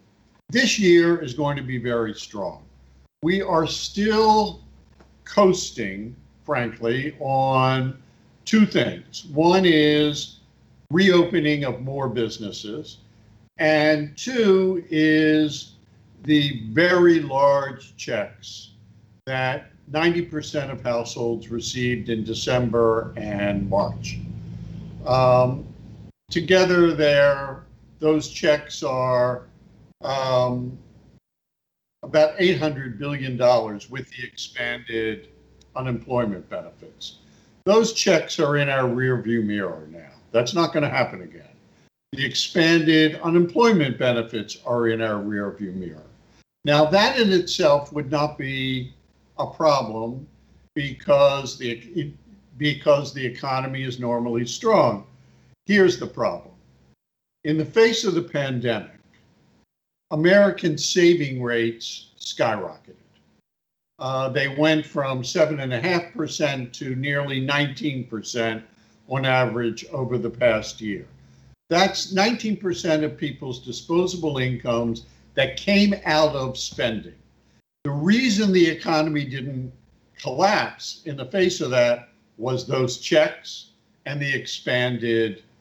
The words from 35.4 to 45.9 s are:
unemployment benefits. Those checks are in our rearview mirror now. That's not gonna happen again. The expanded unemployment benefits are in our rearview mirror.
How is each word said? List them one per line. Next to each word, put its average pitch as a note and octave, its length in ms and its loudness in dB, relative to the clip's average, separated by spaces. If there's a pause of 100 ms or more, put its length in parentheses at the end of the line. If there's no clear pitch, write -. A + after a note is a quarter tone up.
unemployment A#2+ 720 -4
benefits. - 680 -14 (480)
Those A3 280 4
checks - 480 0
are D3 160 2
in C#3+ 120 0
our C3+ 200 0
rearview A#2 560 0
mirror F#2 460 -4
now. E2 200 -20 (220)
That's - 220 0
not E3+ 180 0
gonna D3 160 0
happen B2 340 -4
again. E2+ 260 -20 (640)
The C#3 120 -6
expanded D#3 1000 2
unemployment E3+ 760 2
benefits A#2 680 -2
are A#2+ 220 0
in A2+ 120 0
our G#2+ 220 -4
rearview G2+ 520 -6
mirror. F2 280 -12 (640)